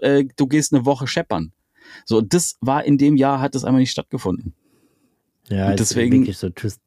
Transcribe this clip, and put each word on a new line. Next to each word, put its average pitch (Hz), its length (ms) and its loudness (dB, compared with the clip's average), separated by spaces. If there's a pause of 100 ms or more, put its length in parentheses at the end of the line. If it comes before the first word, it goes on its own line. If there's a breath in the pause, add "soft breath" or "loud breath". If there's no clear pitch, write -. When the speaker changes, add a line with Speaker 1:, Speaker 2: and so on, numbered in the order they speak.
Speaker 1:
äh, 139 260 2 (100)
du 139 120 0
gehst 151 260 0
eine 123 120 2
Woche 135 200 0
scheppern. 85 460 -4 (520 loud breath)
So, 110 160 2
das 165 400 0
war 135 240 -2
in 143 140 4
dem 143 180 4
Jahr, 135 240 2
hat 143 140 -2
das 135 100 -6
einfach 131 140 2
nicht 127 140 2
stattgefunden. - 600 -6 (960)
Speaker 2:
Ja, 98 200 -2
Speaker 1:
Und 98 60 2
Speaker 2:
ist 110 160 -2
Speaker 1:
deswegen 123 320 2
Speaker 2:
wirklich 104 160 -4
so, 92 120 -6
tust, - 360 -10